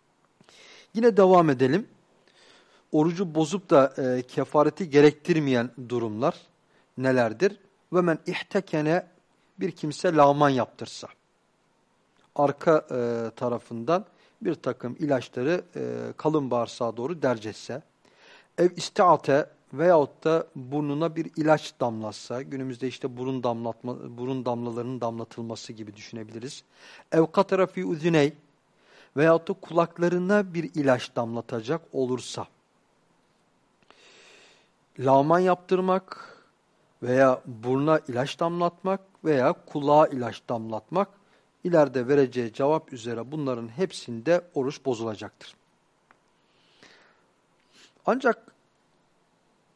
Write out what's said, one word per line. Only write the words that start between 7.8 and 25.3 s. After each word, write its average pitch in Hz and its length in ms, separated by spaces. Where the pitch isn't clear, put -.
Ve 175 80
men 170 260
ihtekene, 170 800
bir 185 100
kimse 156 440
lağman 143 340
yaptırsa, 117 600
arka, 147 540
e, 117 460
tarafından 120 680
bir 180 120
takım 127 440
ilaçları, 143 640
e, 120 400
kalın 151 340
bağırsağa 117 460
doğru 139 260
dercetse, 117 600
ev 175 180
istaate 156 680
veyahut 156 520
da 160 220
burnuna 147 600
bir 156 200
ilaç 156 440
damlatsa, 113 640
günümüzde 131 460
işte 123 280
burun 127 260
damlatma, 120 760
burun 127 260
damlalarının 120 560
damlatılması 113 720